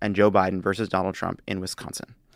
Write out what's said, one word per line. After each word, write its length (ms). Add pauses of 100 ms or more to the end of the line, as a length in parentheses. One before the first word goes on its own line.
and 140
Joe 160
Biden 320
versus 260
Donald 280
Trump 320
in 120
Wisconsin. 540 (220)